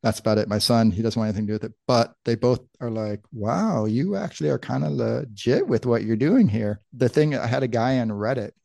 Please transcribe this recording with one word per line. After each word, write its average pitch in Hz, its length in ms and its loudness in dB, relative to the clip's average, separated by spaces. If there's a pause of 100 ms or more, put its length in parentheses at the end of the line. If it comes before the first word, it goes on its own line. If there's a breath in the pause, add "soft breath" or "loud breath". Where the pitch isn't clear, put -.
that's 110 160 0
about 110 200 2
it. 104 100 0
My 104 100 0
son, 113 320 4
he 92 100 -4
doesn't 110 180 -2
want 107 100 -2
anything 104 180 -4
to 104 40 -4
do 107 40 -2
with 107 100 -6
it, 110 80 -12 (140)
but 117 280 2 (100)
they 117 100 0
both 123 260 2 (200)
are 120 100 -6
like, 107 300 -6 (120)
"Wow, 123 540 -2
you 143 300 -2
actually 151 340 -4
are 131 80 0
kind 139 260 -4
of 147 80 -2
legit 117 760 -2
with 127 200 0
what 117 180 2
you're 110 120 0
doing 180 320 4
here." 104 320 -2 (120)
The 123 160 0
thing, 151 260 2
I 120 120 -4
had 131 160 0
a 127 60 -2
guy 120 320 2
on 113 80 0
Reddit 107 420 -4 (140)